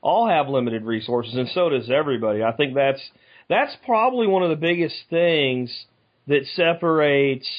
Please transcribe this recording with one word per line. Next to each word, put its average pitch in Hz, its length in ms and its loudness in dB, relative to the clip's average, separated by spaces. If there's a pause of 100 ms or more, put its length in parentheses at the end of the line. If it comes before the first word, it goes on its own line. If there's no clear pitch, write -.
all 208 260 2
have 151 200 2
limited 120 360 -2
resources, 113 500 -4
and 127 200 -2
so 175 160 2
does 120 200 -2
everybody. 117 520 0
I 113 100 0
think 139 220 -2
that's, 135 260 0 (480)
that's 269 260 0 (120)
probably 240 400 2
one 190 160 2
of 175 80 0
the 156 60 0
biggest 170 380 -2 (140)
things 147 680 0 (520)
that 139 180 2 (100)
separates 156 920 2 (100)